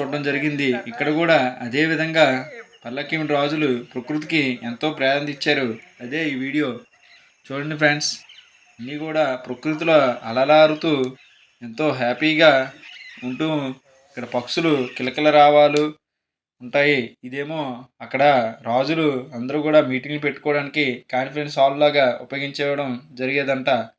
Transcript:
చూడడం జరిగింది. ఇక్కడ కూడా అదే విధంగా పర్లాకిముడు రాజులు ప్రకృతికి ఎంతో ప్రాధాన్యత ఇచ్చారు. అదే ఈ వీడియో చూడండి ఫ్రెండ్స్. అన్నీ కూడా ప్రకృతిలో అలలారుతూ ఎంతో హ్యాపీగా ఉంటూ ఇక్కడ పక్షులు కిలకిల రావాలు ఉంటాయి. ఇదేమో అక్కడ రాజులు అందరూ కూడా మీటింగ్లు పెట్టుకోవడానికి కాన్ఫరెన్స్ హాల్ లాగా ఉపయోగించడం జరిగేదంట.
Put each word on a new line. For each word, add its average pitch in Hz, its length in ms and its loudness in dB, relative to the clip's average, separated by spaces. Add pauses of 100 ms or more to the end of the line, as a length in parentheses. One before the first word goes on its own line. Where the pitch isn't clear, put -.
చూడడం 143 220 -4
జరిగింది. 143 520 -2 (120)
ఇక్కడ 139 240 -4
కూడా 151 500 2
అదే 127 260 0
విధంగా 156 640 0 (340)
పర్లాకిముడు 147 480 -6
రాజులు 143 520 0
ప్రకృతికి 147 760 -4
ఎంతో 120 280 -6
ప్రాధాన్యత 143 460 -2
ఇచ్చారు. 135 420 -2 (220)
అదే 147 280 -6
ఈ 139 60 -6
వీడియో 135 460 -4 (720)
చూడండి 147 240 -8
ఫ్రెండ్స్. 147 440 0 (600)
అన్నీ 135 180 -10
కూడా 156 380 0
ప్రకృతిలో 151 840 2
అలలారుతూ 143 960 4 (460)
ఎంతో 123 280 -2
హ్యాపీగా 135 840 2 (520)
ఉంటూ 143 440 -4 (400)
ఇక్కడ 120 160 -12
పక్షులు 131 720 -2
కిలకిల 131 340 0
రావాలు 147 640 6 (680)
ఉంటాయి. 139 640 0
ఇదేమో 135 600 -8 (160)
అక్కడ 127 600 2
రాజులు 139 720 0
అందరూ 131 280 -4
కూడా 156 180 6
మీటింగ్లు 135 400 -4
పెట్టుకోవడానికి 143 880 -2
కాన్ఫరెన్స్ 143 480 -4
హాల్ 139 220 4
లాగా 143 420 4
ఉపయోగించడం 139 880 -4
జరిగేదంట. 131 580 -2 (280)